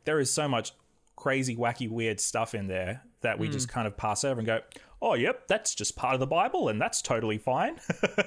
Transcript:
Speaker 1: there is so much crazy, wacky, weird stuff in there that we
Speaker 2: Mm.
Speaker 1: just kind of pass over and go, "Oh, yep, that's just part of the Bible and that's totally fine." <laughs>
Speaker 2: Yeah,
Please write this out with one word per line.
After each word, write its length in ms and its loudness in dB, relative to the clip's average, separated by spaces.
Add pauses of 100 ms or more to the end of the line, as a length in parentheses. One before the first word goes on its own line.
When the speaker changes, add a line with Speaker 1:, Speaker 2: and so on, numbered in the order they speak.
Speaker 1:
there 160 2
is 100 2
so 160 0
much 260 0 (440)
crazy, 400 0
wacky, 320 0
weird 320 -2
stuff 340 -2
in 140 -4
there 320 -4 (220)
that 160 0
we 100 -2
Speaker 2:
Mm. 40 -4
Speaker 1:
just 180 -2
kind 180 -2
of 80 -6
pass 260 0
over 160 0
and 80 -2
go, 140 2 (420)
"Oh, 120 4
yep, 340 2
that's 260 0
just 220 -4
part 180 2
of 60 2
the 80 0
Bible 400 2
and 120 0
that's 220 0
totally 360 0
fine." 460 0
<laughs> 60 -2 (180)
Speaker 2:
Yeah, 180 0